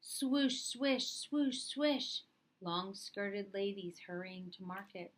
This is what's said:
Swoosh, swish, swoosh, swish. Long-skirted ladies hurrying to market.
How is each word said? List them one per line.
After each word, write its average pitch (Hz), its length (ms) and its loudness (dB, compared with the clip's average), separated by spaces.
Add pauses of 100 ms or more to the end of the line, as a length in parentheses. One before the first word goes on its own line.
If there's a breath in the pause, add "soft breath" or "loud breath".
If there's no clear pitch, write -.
Swoosh, 269 600 4
swish, 262 480 2
swoosh, 277 520 0
swish. - 600 2 (380)
Long-skirted 196 920 -2
ladies 196 540 -2
hurrying 185 500 -6
to 190 60 -12
market. 185 540 -8